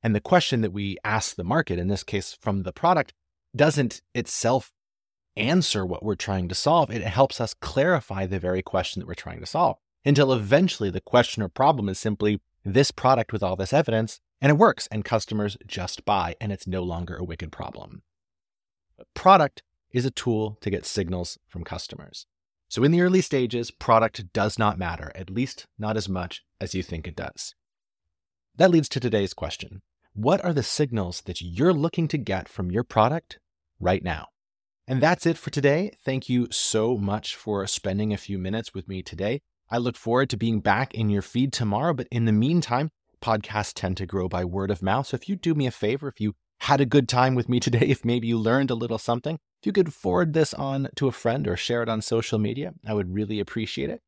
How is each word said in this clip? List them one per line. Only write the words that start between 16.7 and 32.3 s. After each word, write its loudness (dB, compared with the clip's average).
longer -6
a -8
wicked -10
problem. -14
Product 6
is 0
a -2
tool -2
to -4
get -4
signals -4
from -12
customers. -14
So 0
in 6
the 4
early 4
stages, -2
product 2
does 0
not 2
matter, -6
at -12
least -4
not -2
as -4
much -6
as -8
you -2
think -8
it -12
does. -10
That 6
leads 4
to -4
today's 0
question. -10
What 2
are 0
the 0
signals -2
that -10
you're 2
looking 0
to -2
get -4